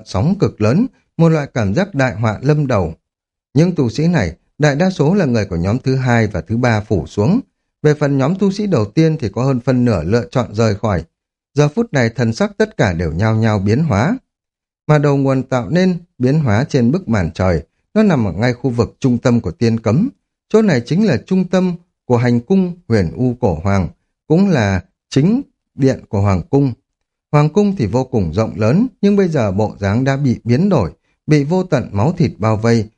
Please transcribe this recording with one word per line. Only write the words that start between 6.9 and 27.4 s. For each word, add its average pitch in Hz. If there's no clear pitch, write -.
xuống. 135
Về 151
phần 143
nhóm 135
tu 196
sĩ 208
đầu 143
tiên 160
thì 110
có 113
hơn 135
phân 127
nửa 98
lựa 113
chọn 113
rời 110
khỏi. 95
Giờ 147
phút 233
này 120
thần 113
sắc 202
tất 220
cả 110
đều 82
nhao 110
nhao 110
biến 104
hóa. 143
Mà 151
đầu 143
nguồn 135
tạo 120
nên 180
biến 135
hóa 120
trên 123
bức 190
màn 98
trời, 92
nó 214
nằm 160
ở 95
ngay 113
khu 127
vực 120
trung 123
tâm 120
của 90
tiên 113
cấm. 151
Chỗ 220
này 160
chính 202
là 147
trung 185
tâm 185
của 123
hành 120
cung 180
Huyền 101
U 123
Cổ 87
Hoàng, 98
cũng 185
là 101
chính 202
điện 131
của 104
Hoàng 98
cung. 139
Hoàng 147